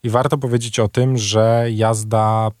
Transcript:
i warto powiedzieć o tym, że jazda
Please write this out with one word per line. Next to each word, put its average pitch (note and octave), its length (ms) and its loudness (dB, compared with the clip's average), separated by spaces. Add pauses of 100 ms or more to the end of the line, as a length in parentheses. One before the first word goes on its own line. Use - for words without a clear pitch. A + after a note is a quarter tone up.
i A#2 80 -4
warto C3 280 2
powiedzieć A#2+ 420 -2
o G#2+ 80 2
tym, B2+ 300 0
że A2 520 2
jazda A2 800 0 (100)